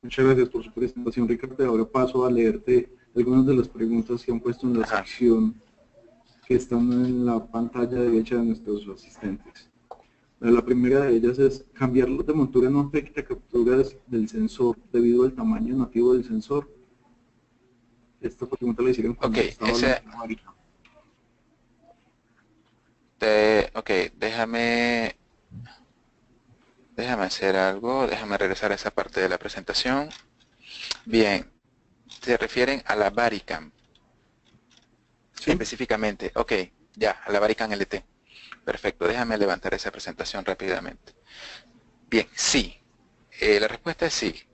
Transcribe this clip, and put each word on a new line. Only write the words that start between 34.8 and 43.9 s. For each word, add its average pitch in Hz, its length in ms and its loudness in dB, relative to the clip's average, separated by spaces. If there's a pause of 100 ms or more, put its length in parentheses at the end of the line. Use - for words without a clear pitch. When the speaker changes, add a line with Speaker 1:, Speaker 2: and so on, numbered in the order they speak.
Speaker 1:
Sí. - 140 -4
Speaker 2:
Específicamente, 110 840 -4
ok, 117 180 -2 (420)
ya, 107 180 0
a - 180 -10
la 104 80 2
Varicam 110 340 0
L 98 140 -2
T. - 180 -8 (600)
Perfecto, - 420 -4
déjame 113 320 -2
levantar 95 360 0
esa 95 160 -6
presentación - 540 -10
rápidamente. 92 720 -6 (920)
Bien, - 260 0
sí, - 460 -2 (600)
eh, 104 200 4
la 107 80 2
respuesta 160 380 -4